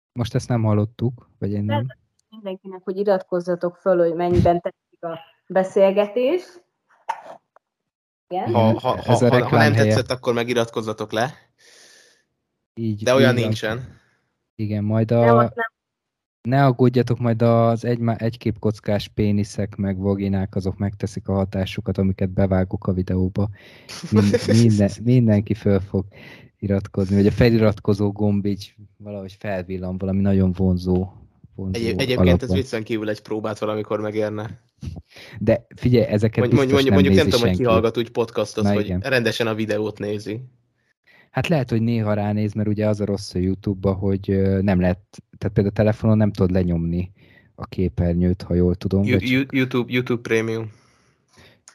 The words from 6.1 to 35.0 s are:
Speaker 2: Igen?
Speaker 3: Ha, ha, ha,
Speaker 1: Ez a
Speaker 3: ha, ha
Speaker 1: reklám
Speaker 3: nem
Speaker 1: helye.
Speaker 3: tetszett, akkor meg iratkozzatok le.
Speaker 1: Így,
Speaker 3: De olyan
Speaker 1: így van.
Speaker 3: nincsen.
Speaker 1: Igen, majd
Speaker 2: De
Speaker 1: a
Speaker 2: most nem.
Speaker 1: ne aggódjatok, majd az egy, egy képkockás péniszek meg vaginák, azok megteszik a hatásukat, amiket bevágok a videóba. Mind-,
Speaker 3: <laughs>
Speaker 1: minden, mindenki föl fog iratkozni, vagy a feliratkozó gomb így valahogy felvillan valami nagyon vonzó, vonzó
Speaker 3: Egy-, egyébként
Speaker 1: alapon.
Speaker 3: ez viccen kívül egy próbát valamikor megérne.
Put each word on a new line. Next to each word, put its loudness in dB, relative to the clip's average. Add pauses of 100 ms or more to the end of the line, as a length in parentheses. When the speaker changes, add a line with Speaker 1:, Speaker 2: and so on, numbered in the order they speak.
Speaker 2:
Igen? -4
Speaker 3:
Ha, 4 (200)
ha, -
ha, -2 (160)
Speaker 1:
Ez 4
a 4
Speaker 3:
ha, 2
ha 6
Speaker 1:
reklám 2
Speaker 3:
nem 4
Speaker 1:
helye. 2
Speaker 3:
tetszett, 0
akkor -2
meg -2
iratkozzatok -4
le. -2 (1400)
Speaker 1:
Így, -4
Speaker 3:
De 2
olyan 6
Speaker 1:
így 2
van. 2
Speaker 3:
nincsen. -6 (560)
Speaker 1:
Igen, -4
majd 2
Speaker 2:
De 2
Speaker 1:
a 8
Speaker 2:
most 4
nem. -6 (680)
Speaker 1:
ne 2
aggódjatok, 2
majd 0
az 2
egy, -2 (180)
egy -4
képkockás -4
péniszek -4
meg -4
vaginák, -2
azok -4
megteszik -6
a -2
hatásukat, -4
amiket -2
bevágok -2
a 0
videóba. -2 (640)
Mind-, 2
Speaker 3:
<laughs> 6
Speaker 1:
minden, 4 (140)
mindenki 2
föl 0
fog -4 (540)
iratkozni, -2
vagy 6
a 2
feliratkozó 2
gomb -2
így -8 (220)
valahogy -14
felvillan -8
valami -2
nagyon 4
vonzó, 0 (440)
vonzó -6
Speaker 3:
Egy-, -4
egyébként 0
Speaker 1:
alapon. 4
Speaker 3:
ez 0
viccen -2
kívül -4
egy -4
próbát -6
valamikor -4
megérne. -4 (800)